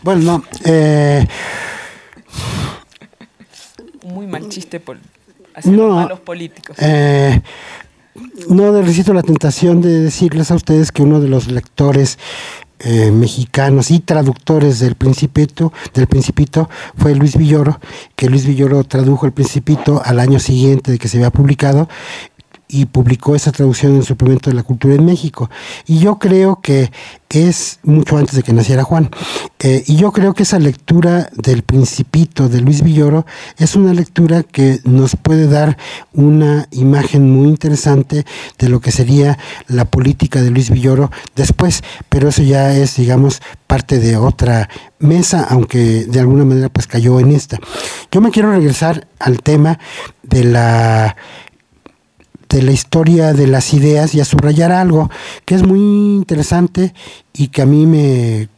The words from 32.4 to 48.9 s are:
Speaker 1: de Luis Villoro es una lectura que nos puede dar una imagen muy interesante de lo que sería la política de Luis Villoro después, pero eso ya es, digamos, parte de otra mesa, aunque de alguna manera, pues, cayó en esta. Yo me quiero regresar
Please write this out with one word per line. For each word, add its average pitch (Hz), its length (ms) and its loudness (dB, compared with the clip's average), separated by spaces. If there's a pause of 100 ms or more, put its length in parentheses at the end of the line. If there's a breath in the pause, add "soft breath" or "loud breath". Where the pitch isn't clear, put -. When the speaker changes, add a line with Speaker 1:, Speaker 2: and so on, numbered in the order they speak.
Speaker 1:
de 120 120 0
Luis 143 200 2
Villoro 151 460 2 (300 loud breath)
es 165 180 -2
una 190 180 2
lectura 170 480 0
que 135 420 0
nos 127 320 2
puede 156 320 0
dar 147 300 0 (340 loud breath)
una 147 600 2
imagen 135 580 2
muy 135 200 4
interesante 147 760 0 (320 loud breath)
de 123 120 0
lo 123 120 0
que 120 100 -4
sería 143 460 2 (300 loud breath)
la 120 180 0
política 131 560 -2
de 123 80 2
Luis 120 220 0
Villoro 131 400 2 (240 loud breath)
después, - 480 0 (260 loud breath)
pero 143 200 2
eso 147 120 0
ya 139 320 2
es, 139 220 0
digamos, 131 480 0 (240 loud breath)
parte 135 320 -2
de 113 180 0
otra 113 520 0 (280 loud breath)
mesa, 160 500 2
aunque 117 580 0
de 120 140 -2
alguna 135 260 2
manera, 131 240 0
pues, 131 180 -4
cayó 123 320 2
en 135 120 4
esta. 131 280 -2 (520 loud breath)
Yo 196 100 2
me 233 100 4
quiero 214 200 0
regresar 160 560 0 (120)